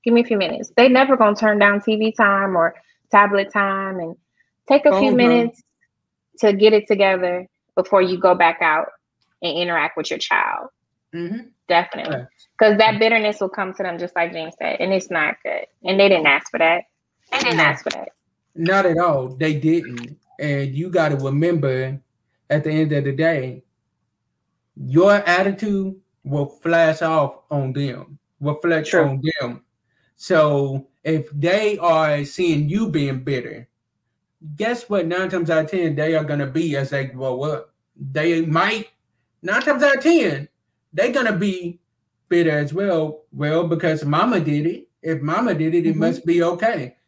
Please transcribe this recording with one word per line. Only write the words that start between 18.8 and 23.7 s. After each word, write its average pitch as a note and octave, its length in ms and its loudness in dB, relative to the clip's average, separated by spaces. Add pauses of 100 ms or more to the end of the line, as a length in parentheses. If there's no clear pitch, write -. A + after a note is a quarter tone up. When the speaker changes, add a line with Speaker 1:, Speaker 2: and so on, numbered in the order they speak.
Speaker 2:
at E3 120 2
all. C#3+ 300 0
They D3 260 -2
didn't. C#3+ 640 -4 (200)
And C#3 360 -4
you F3 160 -6
gotta D#3 260 0
remember, C#3 840 -2 (520)
at D3 140 0
the D#3+ 60 -4
end D#3 220 0
of C#3 120 -2
the C#3 80 -2
day, C3 500 -2 (1120)